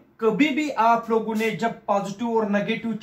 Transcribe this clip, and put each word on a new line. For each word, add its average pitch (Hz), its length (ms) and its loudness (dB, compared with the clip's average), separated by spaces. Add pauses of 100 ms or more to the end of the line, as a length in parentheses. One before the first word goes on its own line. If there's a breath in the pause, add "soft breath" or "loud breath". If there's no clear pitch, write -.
(200)
कभी 226 300 4
भी 294 220 -2
आप 226 380 2
लोगों 220 260 0
ने 220 160 0
जब 220 340 -4
पॉजिटिव 214 520 -2
और 214 120 0
नेगेटिव 220 540 -2